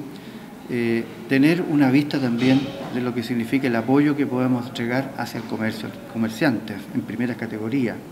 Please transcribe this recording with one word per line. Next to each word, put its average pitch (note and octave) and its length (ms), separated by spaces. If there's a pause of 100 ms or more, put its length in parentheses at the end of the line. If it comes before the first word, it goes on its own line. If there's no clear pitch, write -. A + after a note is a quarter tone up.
(720)
eh, A#2 340 (240)
tener D3+ 400
una C#3+ 220
vista C#3+ 280
también B2+ 420 (340)
de B2 80
lo B2 100
que A#2 100
significa A#2+ 440
el A#2 100
apoyo C#3 400
que C#3 100
podemos B2+ 420
entregar B2 500
hacia A#2+ 200
el A2+ 60
comercio, A2 460 (220)
comerciantes A2+ 680 (160)
en A#2+ 80
primera A#2 320
categoría. A2 640 (160)